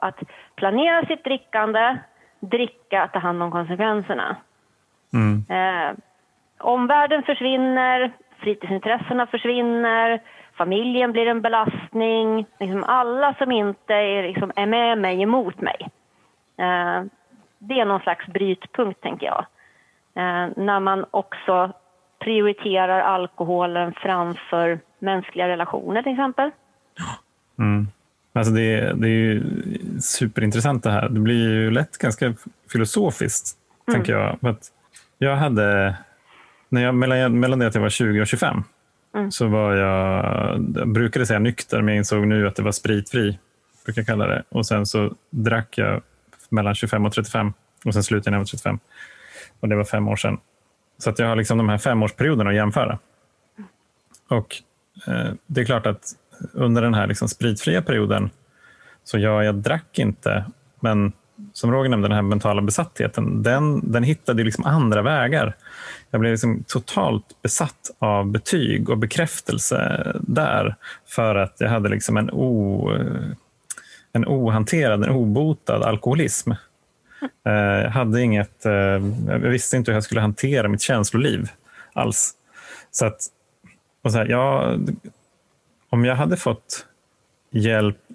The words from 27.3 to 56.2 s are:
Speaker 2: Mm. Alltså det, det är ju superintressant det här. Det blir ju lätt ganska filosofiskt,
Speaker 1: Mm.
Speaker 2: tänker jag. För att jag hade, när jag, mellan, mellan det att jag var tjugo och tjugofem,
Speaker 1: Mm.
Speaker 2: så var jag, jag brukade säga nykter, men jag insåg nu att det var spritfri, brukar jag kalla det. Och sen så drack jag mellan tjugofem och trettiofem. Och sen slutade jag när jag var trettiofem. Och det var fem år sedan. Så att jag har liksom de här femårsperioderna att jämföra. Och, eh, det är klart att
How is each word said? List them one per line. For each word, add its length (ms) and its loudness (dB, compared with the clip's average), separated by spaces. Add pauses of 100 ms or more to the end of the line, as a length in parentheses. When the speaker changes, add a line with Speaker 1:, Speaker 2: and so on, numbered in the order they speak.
Speaker 2:
Mm. 280 2 (460)
Alltså 200 2
det, 400 2
det 140 0
är 40 4
ju 320 2 (580)
superintressant 840 0
det 80 2
här. 180 0
Det 100 0
blir 300 2
ju 220 2
lätt 260 0
ganska 360 0 (380)
filosofiskt, 840 -2 (300)
Speaker 1:
Mm. 120 2
Speaker 2:
tänker 140 0
jag. 260 -2
För 100 0
att 140 -4 (540)
jag 180 2
hade, 600 2 (760)
när 140 2
jag, 120 2
mellan, 440 4
mellan 200 2
det 80 2
att 80 -2
jag 60 2
var 80 2
tjugo 320 2
och 60 0
tjugofem, 360 0 (520)
Speaker 1:
Mm. 160 -2
Speaker 2:
så 160 0
var 280 2
jag, 500 2 (500)
jag 180 -2
brukade 320 2
säga 140 2
nykter, 420 0
men 120 2
jag 40 2
insåg 300 2
nu 200 4
att 80 -4
det 80 -2
var 80 0
spritfri, 680 -2 (460)
brukar 160 -4
jag 60 -4
kalla 200 0
det. 220 -2
Och 160 -2
sen 200 0
så 260 0 (180)
drack 480 -2
jag 240 -2 (480)
mellan 260 0
tjugofem 300 -2
och 80 0
trettiofem. 400 -2 (320)
Och 80 0
sen 100 2
slutade 240 0
jag 40 0
när 60 2
jag 40 0
var 40 -2
trettiofem. 340 -6 (800)
Och 100 -4
det 60 2
var 80 0
fem 240 -2
år 80 0
sedan. 220 -2 (600)
Så 120 -2
att 100 -4
jag 80 2
har 80 2
liksom 220 0
de 120 4
här 80 2
femårsperioderna 720 0
att 60 2
jämföra. 420 0 (1300)
Och, 260 -2 (520)
eh, 240 -2 (160)
det 140 0
är 40 0
klart 200 0
att 180 -2 (500)